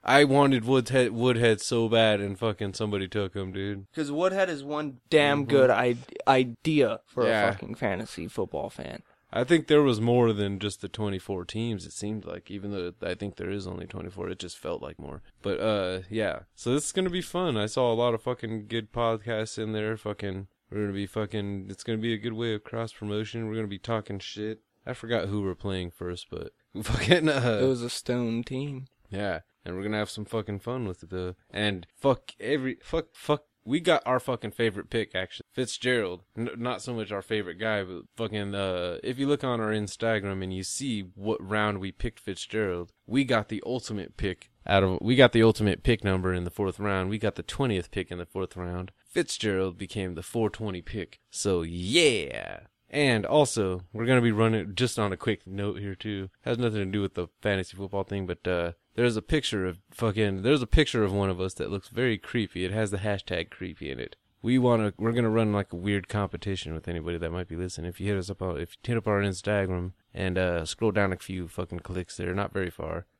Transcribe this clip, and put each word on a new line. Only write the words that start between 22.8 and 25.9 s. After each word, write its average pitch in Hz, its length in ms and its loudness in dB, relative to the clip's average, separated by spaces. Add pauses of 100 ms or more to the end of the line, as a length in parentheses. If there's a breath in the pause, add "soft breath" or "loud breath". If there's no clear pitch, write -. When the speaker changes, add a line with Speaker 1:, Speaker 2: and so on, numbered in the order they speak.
Speaker 1:
promotion. 107 560 -6
We're 110 80 -4
gonna 110 100 -4
be 98 120 -8
talking 107 420 -4
shit. 107 400 -8 (260)
I 127 80 -6
forgot 113 320 -2
who 101 160 -2
we're 92 140 -2
playing 92 340 -4